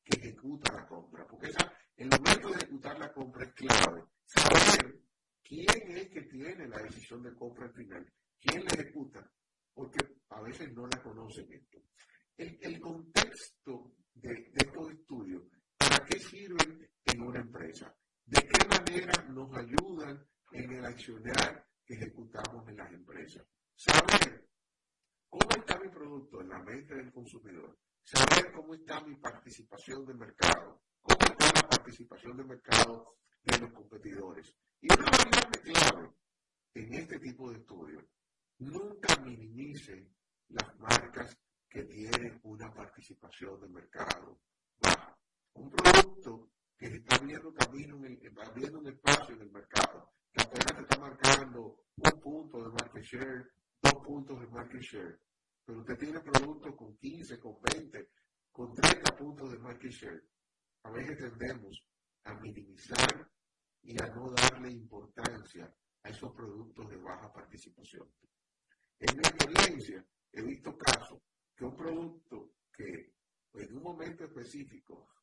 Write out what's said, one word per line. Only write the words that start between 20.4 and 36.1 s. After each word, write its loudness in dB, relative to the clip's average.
en -12
el -10
accionar -4
que -16
ejecutamos -12
en -16
las -16
empresas? -20
Saber 4
cómo 2
está -4
mi -10
producto -14
en -14
la -12
mente -14
del -14
consumidor, -18
saber 4
cómo -14
está -10
mi -16
participación -14
de -14
mercado, 0
cómo 6
está 6
la 2
participación -4
de -10
mercado 2
de 2
los -10
competidores. -16
Y 10
una 6
variable 6
clave 2